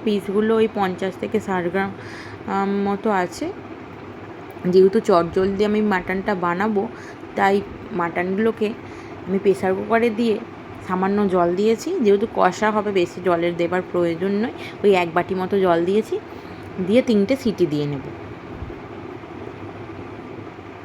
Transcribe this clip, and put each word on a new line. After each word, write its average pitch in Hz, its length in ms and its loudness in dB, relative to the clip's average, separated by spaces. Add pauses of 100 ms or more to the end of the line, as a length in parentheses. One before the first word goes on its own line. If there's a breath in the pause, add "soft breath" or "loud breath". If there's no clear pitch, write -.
পিসগুলো 208 520 2
ওই 220 180 4
পঞ্চাশ 190 460 -2
থেকে 208 200 -2
ষাট 185 240 -2
গ্রাম, 196 260 -2 (560 loud breath)
আম, 196 240 0 (140)
মতো 202 260 0
আছে। 185 360 -2 (1200)
যেহেতু 190 340 8
চটজলদি 190 640 4
আমি 208 160 2
মাটনটা 190 540 0
বানাবো, 190 480 0 (520 loud breath)
তাই 196 200 4 (380)
মাটনগুলোকে 190 760 0 (560 loud breath)
আমি 190 140 0
প্রেশার 190 360 2
কুকারে 220 360 2
দিয়ে 220 260 2 (520)
সামান্য 190 300 2 (100)
জল 180 280 4
দিয়েছি। 220 320 2 (120)
যেহেতু 202 340 6
কষা 190 360 4
হবে, 208 220 0
বেশি 180 320 0
জলের 175 320 2
দেবার 175 260 0 (100)
প্রয়োজন 175 400 0
নয়, 220 220 0 (280 loud breath)
ওই 208 120 8
এক 175 200 4
বাটি 175 200 0
মতো 185 260 -2
জল 175 240 6
দিয়েছি, 214 300 2 (720 loud breath)
দিয়ে 226 160 6
তিনটে 214 340 4
সিটি 185 300 0
দিয়ে 147 200 0
নেব, 143 180 -6 (2750)